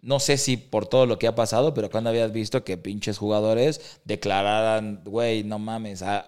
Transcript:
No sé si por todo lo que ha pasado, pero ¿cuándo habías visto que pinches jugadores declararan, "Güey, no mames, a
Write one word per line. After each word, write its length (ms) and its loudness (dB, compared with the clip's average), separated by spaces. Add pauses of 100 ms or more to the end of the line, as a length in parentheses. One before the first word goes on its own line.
No 200 0
sé 160 2
si 220 0
por 280 -2
todo 200 6
lo 120 0
que 80 0
ha 80 2
pasado, 380 2
pero 180 -2
¿cuándo 200 -2
habías 200 2
visto 320 -2
que 140 -6
pinches 400 -6
jugadores 880 0
declararan, 960 0
"Güey, 420 -2
no 140 -6
mames, 440 -8
a 260 -4